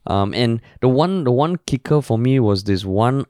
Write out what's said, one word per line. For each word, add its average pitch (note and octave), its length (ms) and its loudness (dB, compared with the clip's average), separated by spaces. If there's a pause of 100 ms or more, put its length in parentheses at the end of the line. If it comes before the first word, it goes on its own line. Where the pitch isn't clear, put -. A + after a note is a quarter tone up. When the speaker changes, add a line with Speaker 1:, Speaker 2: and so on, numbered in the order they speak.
Speaker 1:
mm. - 60 -4
Speaker 2:
um, G2 220 -2
and A#2 260 0 (220)
the B2+ 80 4
one, E3+ 340 0
the B2+ 80 2
one D3+ 240 2 (100)
kicker C#3+ 360 0
for A2+ 160 -2
me B2+ 200 2
was G2+ 260 2
this G2 200 -2
one A2+ 460 0